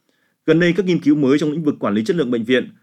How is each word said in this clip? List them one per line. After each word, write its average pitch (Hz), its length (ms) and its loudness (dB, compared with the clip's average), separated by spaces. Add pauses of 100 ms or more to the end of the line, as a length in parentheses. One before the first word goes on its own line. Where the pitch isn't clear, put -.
(460)
Gần 160 140 4
đây, 175 140 2
các 190 120 -2
nghiên 170 160 0
cứu 147 140 2
mới 147 240 2
trong 151 120 -2
lĩnh 156 120 -6
vực 143 160 -2
quản 104 140 -4
lý 110 100 0
chất 175 120 -2
lượng 131 160 -2
bệnh 117 120 -2
viện, 117 260 0 (140)